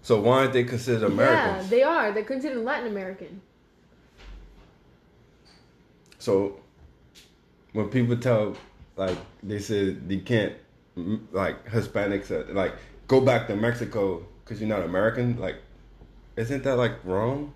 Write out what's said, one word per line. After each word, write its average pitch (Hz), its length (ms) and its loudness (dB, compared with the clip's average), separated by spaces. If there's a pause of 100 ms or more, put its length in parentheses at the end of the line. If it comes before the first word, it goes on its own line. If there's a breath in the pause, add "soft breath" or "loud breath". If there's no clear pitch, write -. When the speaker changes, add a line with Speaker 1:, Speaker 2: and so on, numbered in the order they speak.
Speaker 1:
So 110 200 4
why 123 180 6
aren't 131 140 4
they 120 100 4
considered 120 400 0
Americans? 110 600 4
Speaker 2:
Yeah, 190 40 -8
they 240 140 6
are. 285 300 2
They're 214 100 -2
considered 262 400 -4
Latin 247 240 -4
American. 190 540 -10 (2750)
Speaker 1:
So 101 400 0 (1120)
when 104 160 -2
people 120 280 2
tell, 110 380 0 (400)
like, 95 220 -2 (260)
they 101 160 -4
say 98 320 0
they 95 260 -6
can't, 104 360 0 (420)
m-, 101 360 -6
like, 95 380 -4
Hispanics, 101 600 -2
uh, 78 220 -6
like, 95 200 0 (340 loud breath)
go 131 140 6
back 123 260 2
to 104 80 -2
Mexico 101 680 -2 (200)
'cause 104 160 -12
you're 107 80 -2
not 101 140 0
American, 113 560 0
like, 92 180 -6 (800)
isn't 120 260 -4
that, 131 140 2
like, 120 160 2 (100)
wrong? 123 520 -2